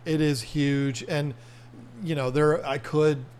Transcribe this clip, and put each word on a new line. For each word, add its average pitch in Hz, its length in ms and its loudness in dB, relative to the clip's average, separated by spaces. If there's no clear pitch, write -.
it 156 160 0
is 147 220 2
huge. 139 680 0
And, 147 240 -2
you 165 100 -2
know, 131 160 0
there, 151 340 2
I 139 140 -4
could 151 480 2